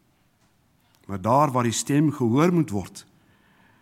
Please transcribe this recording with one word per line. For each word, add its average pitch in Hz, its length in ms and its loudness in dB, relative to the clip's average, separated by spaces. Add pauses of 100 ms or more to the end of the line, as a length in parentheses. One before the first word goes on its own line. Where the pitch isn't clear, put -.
(1080)
maar 95 160 -10
daar 131 300 2
waar 120 180 0
die 107 160 -4
stem 147 260 2
gehoor 135 400 2
moet 165 180 0
word, 95 360 -8 (760)